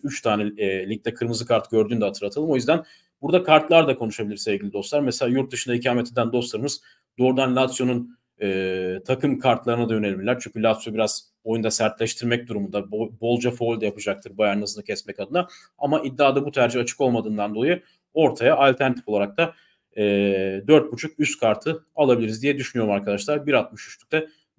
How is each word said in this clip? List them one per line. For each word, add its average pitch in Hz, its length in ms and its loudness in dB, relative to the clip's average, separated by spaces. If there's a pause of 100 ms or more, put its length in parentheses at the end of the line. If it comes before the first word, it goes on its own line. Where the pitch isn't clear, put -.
üç 139 180 -8
tane, 107 420 0
e, 95 260 -2
ligde 113 240 -6
kırmızı 117 320 -4
kart 113 260 0
gördüğünü 110 300 2
de 104 40 2
hatırlatalım. 101 440 -4
O 143 60 2
yüzden 147 280 2 (380)
burada 175 220 2
kartlar 156 440 6
da 131 100 2
konuşabilir 107 400 -6
sevgili 101 360 -4
dostlar. 104 260 -4
Mesela 127 320 -2
yurt 135 200 -2
dışında 120 240 -4
ikamet 120 360 -2
eden 117 200 0
dostlarımız 120 500 -4 (380)
doğrudan 127 360 2
Lazio'nun, 127 640 0 (240)
e, 92 640 -2
takım 131 340 0
kartlarına 117 500 2
da 113 40 0
yönelebilirler. 107 480 -2
Çünkü - 220 -6
Lazio 110 300 0
biraz - 380 -2 (120)
oyunda 113 280 -2
sertleştirmek 117 760 -2
durumunda. 101 320 -6
Bo-, 107 420 -6
bolca 120 300 0
faul 117 300 -2
de 110 40 0
yapacaktır 101 520 -6
Bayern 104 240 2
hızını 104 220 -8
kesmek - 360 -10
adına. 165 280 -2 (300)
Ama 143 240 0
iddiada 139 440 2
bu 147 60 -6
tercih 123 280 2
açık 120 220 -4
olmadığından 107 540 0
dolayı 151 260 0 (320)
ortaya 156 420 4
alternatif 131 520 2
olarak 101 300 -2
da, 165 160 0 (440)
e, 208 60 0 (640)
dört 156 240 6
buçuk 151 280 -8
üst 147 200 -2
kartı 113 460 0 (100)
alabiliriz 117 460 2
diye 143 160 0
düşünüyorum 117 360 -2
arkadaşlar. 101 540 -2
Bir 147 60 2
altmış 107 340 -2
üçlükte - 400 -6 (320)